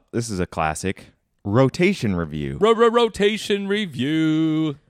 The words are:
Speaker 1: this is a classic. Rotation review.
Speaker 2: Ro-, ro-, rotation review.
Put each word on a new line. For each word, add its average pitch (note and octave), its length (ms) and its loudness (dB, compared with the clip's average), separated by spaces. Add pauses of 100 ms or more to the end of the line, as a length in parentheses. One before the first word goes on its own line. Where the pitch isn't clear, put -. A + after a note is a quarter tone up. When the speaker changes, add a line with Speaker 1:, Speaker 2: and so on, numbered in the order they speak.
(120)
Speaker 1:
this A#2 180 -4
is F#2 100 -4
a F2 60 0
classic. D#2+ 680 -4 (320)
Rotation B2+ 720 2
review. D2 440 -4
Speaker 2:
Ro-, A3 140 4
ro-, A3+ 160 4
rotation G#3 800 0
review. D#3 1080 0 (140)